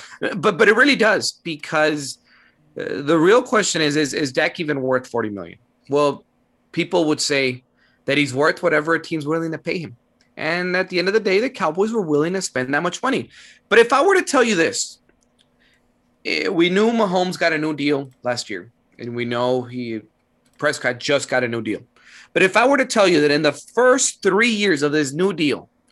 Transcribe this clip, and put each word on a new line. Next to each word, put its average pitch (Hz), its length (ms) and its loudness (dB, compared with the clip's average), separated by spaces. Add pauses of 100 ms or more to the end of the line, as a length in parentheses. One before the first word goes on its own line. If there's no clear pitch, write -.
(380)
but, 170 200 0
but 202 120 6
it 214 60 6
really 262 200 4
does, 190 480 0
because, 151 760 -2 (600)
uh, - 220 -6
the 151 160 0
real 196 240 4
question 208 400 -2
is, 147 140 0
is, 147 180 0
is 143 180 -4
Dak 151 280 -2
even 147 220 -4
worth 127 260 -2
forty 113 220 -4
million? 92 280 -14 (320)
Well, 143 340 0 (480)
people 170 340 0
would 151 140 0
say 131 440 -2 (420)
that 139 120 0
he's 143 160 0
worth 156 280 0
whatever 156 320 0
a 160 80 -2
team's 160 240 -8
willing 165 280 -4
to 156 40 -10
pay 165 220 -8
him. 120 180 -12 (400)
And 175 380 -4
at 185 140 -2
the 185 100 -2
end 175 80 0
of 196 60 -2
the 220 60 4
day, 196 200 2
the 254 100 -2
Cowboys 190 420 -2
were 226 120 -2
willing 156 300 0
to 190 80 -4
spend 127 320 -4
that 147 100 0
much 180 180 -4
money. 233 300 -4 (380)
But 208 100 6
if 233 120 6
I 277 140 4
were 392 100 4
to - 60 4
tell 262 220 2
you 226 120 2
this, 151 440 -2 (1200)
eh, - 240 -2
we 175 220 2
knew 208 220 2
Mahomes 185 480 0
got 170 140 2
a 156 40 -2
new 156 160 -2
deal 143 380 -2 (120)
last 123 280 -6
year, 98 200 -12 (280)
and 120 160 -10
we 120 100 -4
know 123 380 -2
he, 120 380 -8 (580)
Prescott 131 400 -2
just 139 280 -2
got 127 160 0
a 120 40 -2
new 117 140 -4
deal. 107 200 -6 (520)
But 175 100 4
if 190 120 2
I 233 120 4
were 277 100 4
to 262 80 2
tell 220 220 2
you 170 140 4
that 147 100 4
in 147 100 2
the 147 100 4
first 254 680 0
three 208 300 2
years 196 320 0
of 147 80 0
this 147 200 0
new 180 220 0
deal, 147 360 -2 (220)